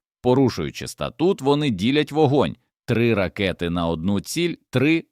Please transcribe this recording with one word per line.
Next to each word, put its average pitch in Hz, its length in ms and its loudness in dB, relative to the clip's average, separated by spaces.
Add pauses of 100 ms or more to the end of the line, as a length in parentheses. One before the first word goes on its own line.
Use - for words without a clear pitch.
(220)
Порушуючи 113 680 0
статут, 147 520 -2
вони 143 300 0
ділять 135 420 0
вогонь. 139 440 2 (300)
Три 117 280 2
ракети 90 560 -2
на 85 180 -2
одну 87 320 0
ціль, 170 340 -4 (160)
три 160 420 0